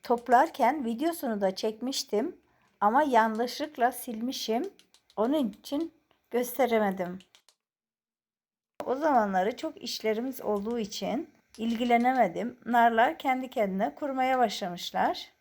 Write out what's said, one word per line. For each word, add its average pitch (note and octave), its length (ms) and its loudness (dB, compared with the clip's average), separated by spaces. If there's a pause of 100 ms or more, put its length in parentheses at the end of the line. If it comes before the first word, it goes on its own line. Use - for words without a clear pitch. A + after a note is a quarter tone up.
Toplarken B3+ 800 2
videosunu A#3 560 -2
da F#3+ 160 0
çekmiştim A#3 800 -4 (440)
ama A3 220 4
yanlışlıkla B3 880 2
silmişim. B3 760 -4 (460)
Onun B3+ 320 2
için D4 460 -6 (360)
gösteremedim. G#3+ 880 0 (1700)
O B3+ 100 -2
zamanları A3+ 600 2
çok - 260 -10
işlerimiz A#3 580 -4
olduğu G#3 380 -2
için G#3+ 520 -6 (260)
ilgilenemedim. A#3 1080 2
Narlar A#3 520 4
kendi C4 320 -2
kendine G#3 440 0
kurumaya C4 440 0
başlamışlar. G3 1040 -2